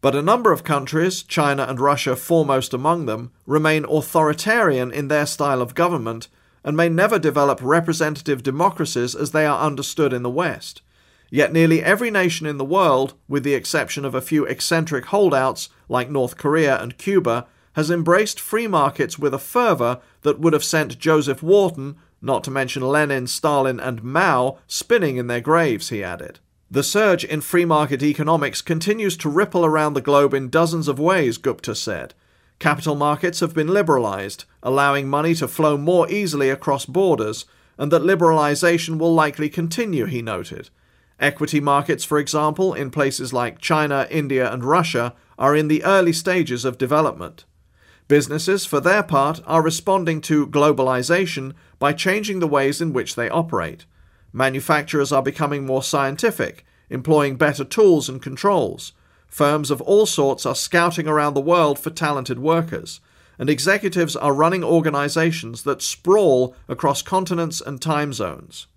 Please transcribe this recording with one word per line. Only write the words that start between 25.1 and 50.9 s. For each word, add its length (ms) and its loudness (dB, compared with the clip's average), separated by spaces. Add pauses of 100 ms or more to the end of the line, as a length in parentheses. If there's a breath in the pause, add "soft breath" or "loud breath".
in 100 -4
their 120 -2
graves, 500 0
he 140 -6
added. 360 -10 (320)
"The 100 0
surge 420 2
in 180 -6
free 220 2
market 380 2
economics 640 0
continues 540 -2
to 120 -4
ripple 340 2
around 300 2
the 80 -2
globe 320 4
in 160 -2
dozens 380 0
of 100 -2
ways," 400 2
Gupta 380 -4
said. 400 -8 (420)
"Capital 380 0
markets 460 -2
have 120 -2
been 140 0
liberalized, 800 0 (180)
allowing 440 2
money 280 0
to 120 -4
flow 300 0
more 320 2
easily 400 0
across 380 -2
borders, 580 0 (320 soft breath)
and 140 -2
that 100 4
liberalization 960 2
will 160 2
likely 340 2
continue," 580 -4
he 180 -6
noted. 480 -10 (500)
Equity 380 0
markets, 460 0
for 120 0
example, 560 0
in 160 -6
places 440 -2
like 260 -4
China, 500 0
India, 400 0
and 140 -8
Russia, 500 0 (240 soft breath)
are 160 2
in 140 2
the 160 0
early 300 4
stages 500 -2
of 140 -4
development. 640 -2 (640 soft breath)
Businesses, 580 2
for 140 -2
their 240 2
part, 420 0
are 160 2
responding 600 0
to 260 0
globalization 1040 0 (260 soft breath)